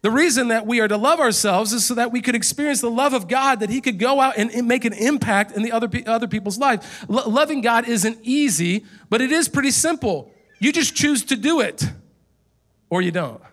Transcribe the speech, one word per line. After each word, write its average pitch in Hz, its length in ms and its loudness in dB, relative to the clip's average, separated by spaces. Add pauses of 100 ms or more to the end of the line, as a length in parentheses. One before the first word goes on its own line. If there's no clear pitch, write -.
The 208 80 2
reason 254 380 2
that 226 180 0
we 233 140 0
are 214 80 2
to 214 80 0
love 294 240 2
ourselves 208 540 2
is 226 100 0
so 247 120 -2
that 233 140 0
we 240 120 -2
could 247 120 0
experience 285 460 -2
the 240 100 -2
love 262 220 2
of 196 160 -2
God, 262 320 2
that 214 80 -2
he 247 140 -4
could 220 160 -2
go 269 200 2
out 262 200 2
and, 220 120 0
and 240 160 -2
make 240 200 0
an 208 80 0
impact 208 580 0
in 208 100 -2
the 233 100 -2
other 226 160 0
pe-, 247 160 -6
other 226 220 0
people's 196 300 -4
life. 240 500 -2
Lo-, 220 220 0
loving 285 320 2
God 233 260 2
isn't 220 360 0
easy, 214 640 0 (240)
but 226 100 2
it 262 100 0
is 311 160 2
pretty 269 240 0
simple. 247 640 -2 (260)
You 269 140 2
just 311 220 0
choose 285 300 0
to 269 120 -2
do 285 240 0
it, - 240 -2 (1040)
or 180 140 0
you 175 80 0
don't. 156 320 -6 (100)